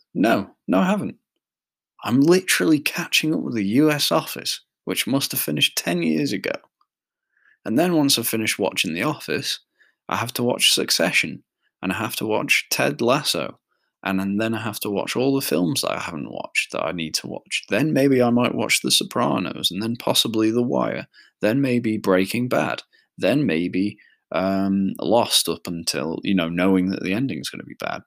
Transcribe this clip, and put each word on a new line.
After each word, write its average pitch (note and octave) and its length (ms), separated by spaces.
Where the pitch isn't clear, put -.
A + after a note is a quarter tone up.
No, A2 360
no, F3+ 120
I F#3+ 80
haven't. G3 300
I'm A#2+ 160
literally F3 600
catching - 540
up F3 60
with C3+ 140
the G#2+ 100
U C3+ 260
S D3 200
Office, - 500
which - 220
must - 260
have - 80
finished D3+ 360
ten F3 260
years D#3 300
ago. - 200
And A2 140
then F3 160
once F#2 240
I A#2 40
finish A2 360
watching F#2 360
The F2 80
Office, - 580
I - 80
have A#2 180
to - 80
watch - 300
Succession, - 720
and F#2+ 100
I F#2+ 40
have G#2+ 200
to A2+ 100
watch G#2+ 440
Ted C#3+ 300
Lasso, A#2 600
and F#2+ 160
then, G2 200
then A2+ 160
I G#2+ 80
have A2 180
to A2 100
watch - 240
all C3 200
the C3+ 120
films - 360
that - 100
I - 80
haven't C#2 300
watched - 420
that - 120
I D#2+ 80
need E2 240
to - 100
watch. - 420
Then C#3+ 240
maybe C3+ 300
I A#2+ 80
might A#2+ 240
watch A#2 260
The - 100
Sopranos, - 800
and F#2 120
then A#2 140
possibly A2 540
The A#2+ 120
Wire, B1 440
then A2 200
maybe A#2+ 380
Breaking G2 500
Bad, D2+ 340
then C3 260
maybe, F2+ 540
um, G2 640
Lost G#2+ 480
up - 200
until, E2 560
you G2 120
know, F2 140
knowing F#2 400
that - 140
the F#2 100
ending's A2+ 380
gonna - 140
be - 140
bad. - 280